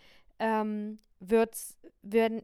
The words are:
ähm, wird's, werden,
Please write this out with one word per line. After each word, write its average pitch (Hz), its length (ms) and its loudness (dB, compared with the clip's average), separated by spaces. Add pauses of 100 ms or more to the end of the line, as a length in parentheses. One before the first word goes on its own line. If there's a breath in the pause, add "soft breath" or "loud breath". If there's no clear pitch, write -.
(400 soft breath)
ähm, 214 600 -2 (200)
wird's, 226 580 0 (260)
werden, 226 400 2